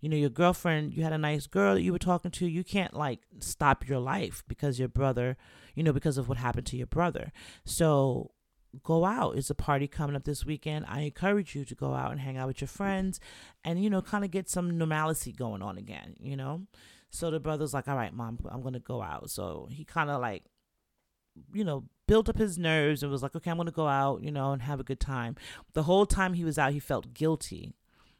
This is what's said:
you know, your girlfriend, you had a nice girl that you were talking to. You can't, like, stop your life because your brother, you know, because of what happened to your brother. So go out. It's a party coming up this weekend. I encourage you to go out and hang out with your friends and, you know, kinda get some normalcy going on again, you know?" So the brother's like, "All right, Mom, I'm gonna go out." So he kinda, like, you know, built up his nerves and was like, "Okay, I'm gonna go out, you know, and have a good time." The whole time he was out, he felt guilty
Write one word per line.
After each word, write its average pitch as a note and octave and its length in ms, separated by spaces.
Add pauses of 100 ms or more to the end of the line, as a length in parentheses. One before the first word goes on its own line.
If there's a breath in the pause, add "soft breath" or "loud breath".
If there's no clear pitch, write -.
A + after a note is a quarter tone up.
you D3 80
know, D#3 80
your C#3+ 140
girlfriend, E3 640
you D#3+ 100
had D#3+ 80
a D#3 60
nice D3+ 280
girl G3 280
that F#3+ 80
you F3+ 100
were F3 60
talking F3 340
to. F3+ 140
You E3+ 180
can't, G3 300
like, C#3 260 (180)
stop - 480
your C3 140
life C3+ 480
because B2+ 300
your B2+ 100
brother, B2+ 480 (380 loud breath)
you D3+ 80
know, D#3+ 100
because C3 260
of A#2+ 100
what A#2+ 100
happened A#2+ 300
to B2 80
your B2 100
brother. E3 460 (320 loud breath)
So C#3 680 (500)
go E3 220
out. G3 340
It's C#3 100
a C#3+ 60
party C#3+ 320
coming C#3+ 300
up C3+ 80
this D3 200
weekend. D3+ 440
I C3+ 140
encourage F3+ 520
you C#3 100
to C3 100
go C3+ 200
out C3 180
and D3 80
hang C3 160
out C3 120
with C3 120
your C#3 80
friends F#3+ 520 (420 loud breath)
and, E3+ 200
you G#3+ 80
know, F#3+ 120
kinda G3+ 260
get F3+ 220
some F3 260
normalcy D#3 560
going A2 300
on F#2+ 160
again, - 400
you C#3 180
know?" D3 300 (440 loud breath)
So E3 200
the D#3 100
brother's D3+ 320
like, C#3 160
"All C#3+ 80
right, G#2+ 160
Mom, A#2 260 (120)
I'm B2+ 120
gonna B2 180
go B2 220
out." D#2 280
So E2+ 400
he D3 140
kinda, D3 340
like, A2 260 (1080)
you G#3 120
know, C#3+ 200 (220)
built G#3+ 220
up A3+ 100
his G3 200
nerves D#3 440
and C#3+ 100
was C3 100
like, C3+ 140
"Okay, - 140
I'm E3 60
gonna E3+ 140
go D#3+ 160
out, C#3 360
you D3+ 80
know, C#3 220
and C3 100
have C#3 180
a C#3 40
good C3+ 160
time." A#2+ 360 (380 loud breath)
The D#3 80
whole F#3 240
time F#3+ 280
he E3+ 100
was D#3 140
out, C#3 140
he D3 80
felt B2 340
guilty - 600 (460 soft breath)